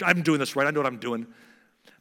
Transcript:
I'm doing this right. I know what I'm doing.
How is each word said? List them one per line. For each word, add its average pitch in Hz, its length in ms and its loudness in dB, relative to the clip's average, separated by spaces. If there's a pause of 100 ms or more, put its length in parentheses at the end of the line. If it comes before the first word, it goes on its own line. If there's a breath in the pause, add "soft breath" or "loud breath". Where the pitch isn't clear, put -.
I'm 175 160 2
doing 156 180 2
this 131 160 -4
right. 139 120 2
I 151 40 0
know 151 80 -2
what 135 80 2
I'm 123 120 -6
doing. 117 260 -4 (760 loud breath)